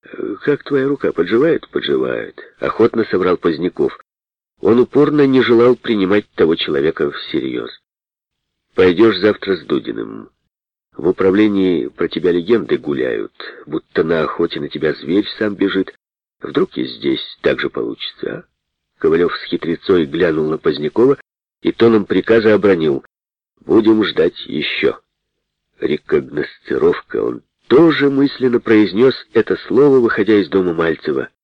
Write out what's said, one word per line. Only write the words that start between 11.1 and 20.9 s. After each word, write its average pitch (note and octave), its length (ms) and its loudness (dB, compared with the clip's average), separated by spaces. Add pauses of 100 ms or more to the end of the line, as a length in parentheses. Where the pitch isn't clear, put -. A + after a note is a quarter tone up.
про - 220 -6
тебя F2 220 -2
легенды F2 460 0
гуляют, B1+ 560 -6 (320)
будто - 380 -4
на D#2+ 200 0
охоте D#2+ 360 -4
на D2 80 -8
тебя D2 260 -4
зверь F2 340 -2 (100)
сам G#2 180 -4
бежит. F#2+ 380 -4 (480)
Вдруг - 360 -4
и B1+ 80 -4
здесь B1+ 380 -6 (180)
так C2+ 180 0
же - 100 -6
получится, - 600 -10
а?» - 140 -12 (560)
Ковалев E2 380 0
с - 80 -12
хитрецой E2 600 -2
глянул D#2 440 -2
на D#2 80 -4
Позднякова D#2 600 0 (440)